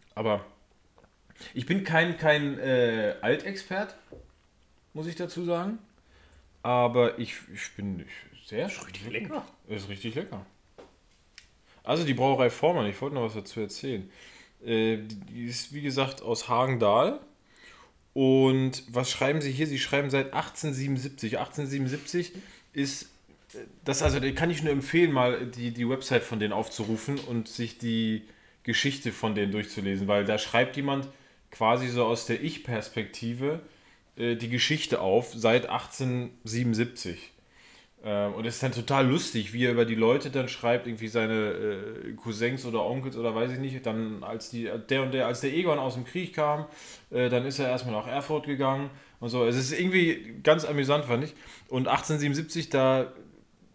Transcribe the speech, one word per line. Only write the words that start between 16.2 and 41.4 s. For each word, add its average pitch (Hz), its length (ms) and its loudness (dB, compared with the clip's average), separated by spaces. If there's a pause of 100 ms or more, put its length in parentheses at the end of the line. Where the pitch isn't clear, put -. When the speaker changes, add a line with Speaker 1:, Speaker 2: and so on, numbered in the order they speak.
Speaker 1:
aus 113 260 -2
Hagendahl. 127 720 4 (920)
Und 131 680 4 (100)
was 123 180 0
schreiben 147 300 0
sie 139 120 -2
hier? 151 160 -2
Sie 135 100 -4
schreiben 139 320 0
seit 135 240 0
achtzehnhundertsiebenundsiebzig. 135 1040 -4
Achtzehnhundertsiebenundsiebzig 139 960 -4 (400)
ist, 139 320 -4 (500)
äh, - 40 -14 (260)
das, - 180 0
also, 143 160 4
den 131 160 0
kann 165 160 2
ich 156 140 -2
nur 147 80 2
empfehlen, 151 400 4
mal 123 340 2
die, 120 240 -6
die 117 180 -2
Website 131 360 2
von 110 160 -2
denen 104 120 2
aufzurufen 110 680 -2
und 117 280 -4
sich - 300 -6
die 113 460 0 (380)
Geschichte 135 480 0
von 107 240 -2
denen 101 180 2
durchzulesen, 98 540 -2
weil 101 200 4
da 107 100 2
schreibt 120 400 2
jemand 139 320 -2 (420)
quasi 127 380 2
so 120 160 2
aus 113 220 0
der 117 160 -2
Ich-Perspektive, 120 1160 -4 (560)
äh, 117 200 0
die 117 140 -6
Geschichte 123 500 0
auf 98 340 2
seit 113 360 4
achtzehnhundertsiebenundsiebzig. 117 1600 -2 (720)
Ähm, 104 300 0
und 110 100 -6
es 117 120 -4
ist - 60 -4
dann 127 100 0
total 127 360 2
lustig, 113 460 0
wie 123 100 2
er 123 80 4
über 117 140 6
die 113 80 0
Leute 127 360 4
dann 127 160 -2
schreibt, 120 400 0
irgendwie 110 220 -8
seine, 110 260 0
äh, 107 760 -2